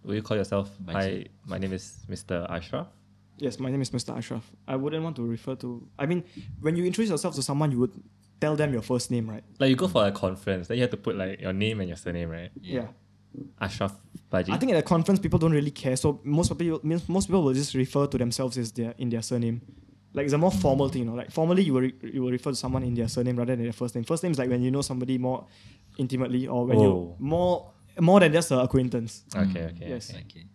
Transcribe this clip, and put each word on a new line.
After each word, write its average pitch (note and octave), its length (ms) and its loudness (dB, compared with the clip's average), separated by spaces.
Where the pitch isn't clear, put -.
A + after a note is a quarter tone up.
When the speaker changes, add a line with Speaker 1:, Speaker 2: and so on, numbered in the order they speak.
Speaker 1:
will G#2 120 -4
you G#2+ 80 -2
call G#2+ 140 -2
yourself, G2+ 420 -2
Speaker 2:
Baji. F2+ 180 -6
Speaker 1:
"Hi, G2 280 -2
my F#2 140 -8
name F#2+ 140 -4
is - 360 -10
Mister F#2 400 -6
Ashraf"? G#2 380 -6
Speaker 3:
Yes, B2 200 -6
my B2+ 120 -4
name C#3 100 -2
is B2+ 100 -4
Mister B2 220 -6
Ashraf. A#2 320 -8
I C3+ 80 -4
wouldn't D3+ 280 -4
want E3 120 -6
to B2 100 -6
refer A#2 300 -6
to, A#2+ 320 -12
I C#3+ 80 -4
mean, E3+ 180 0
when D#3+ 140 0
you F3 100 0
introduce G#3+ 240 0
yourself E3 260 -2
to C#3 60 -4
someone, C#3+ 300 0
you A#2+ 80 0
would B2 120 2
tell D3+ 160 2
them D3 160 0
your A2+ 120 -2
first B2 260 -2
name, A#2 200 -2
right? A2 140 -12
Speaker 1:
Like, C3+ 120 6
you B2+ 40 8
go D3+ 120 0
for A2 180 4
a G2+ 60 4
conference, F#2+ 560 -2
then A#2 100 -2
you B2 60 4
have A#2+ 80 0
to G#2+ 60 -6
put, G2 180 -4
like, F#2+ 260 -6
your F#2 100 -4
name G#2+ 280 0
and F#2 100 -4
your E2 80 -8
surname, E2+ 320 -6
right? E2+ 220 -10
Speaker 2:
Yeah. F3+ 200 -10
Speaker 3:
Yeah. A2 60 -8
Speaker 1:
Ashraf G2 380 -4
Baji. F#2 220 0
Speaker 3:
I - 60 0
think C4 160 2
at E3+ 40 6
a - 60 4
conference, F3+ 360 4
people F3 200 2
don't D#3+ 120 4
really D3 200 2
care. B2+ 240 -2
So C#3+ 280 0
most D3+ 340 0
people, D#3+ 260 -2
means D#3+ 260 -2
most F#3+ 180 0
people F3+ 160 4
will C3+ 100 4
just C#3 200 -2
refer C3+ 340 2
to C#3 100 -2
themselves A#2+ 400 -2
as A2+ 140 -4
their, A#2 280 -6
in B2+ 100 -2
their A2+ 140 -2
surname. A#2 380 -2
Like, C#3+ 120 -2
it's C#3 80 2
a D3 40 2
more F3+ 140 4
formal C#3 380 4
thing, C3+ 120 -4
you A#2 80 -2
know. A#2 60 -6
Like, B2 160 -10
formally, F3 320 4
you D3+ 100 2
will B2+ 80 4
re-, C3 220 0
you B2 180 -6
will B2+ 100 0
refer B2+ 200 -2
to B2+ 40 -2
someone C3 280 -2
in A#2+ 100 -2
their A#2 140 0
surname B2 280 -2
rather A#2+ 200 0
than A#2 100 -2
their A#2 80 -4
first B2 220 -6
name. A#2+ 80 -2
First D#3 180 -2
name F3+ 120 0
is, C#3 40 0
like, B2+ 120 0
when B2 120 2
you B2+ 80 2
know C3+ 140 0
somebody B2+ 340 -4
more B2+ 300 -2
intimately B2+ 500 -2
or B2 200 0
when A2 120 6
you G#2 80 10
Speaker 1:
Oh. F2 300 0
Speaker 3:
more, E3 540 0
more F3+ 200 10
than E3 120 8
just D#3+ 200 2
an C3 80 4
acquaintance. B2+ 640 0
Speaker 1:
Okay, F#2+ 80 2
Speaker 2:
Mm. E2 140 -6
Speaker 1:
okay, A2+ 140 -12
Speaker 3:
Yes. B2 220 -10
Speaker 1:
okay. - 180 -14
Speaker 2:
Okay. E2+ 260 -20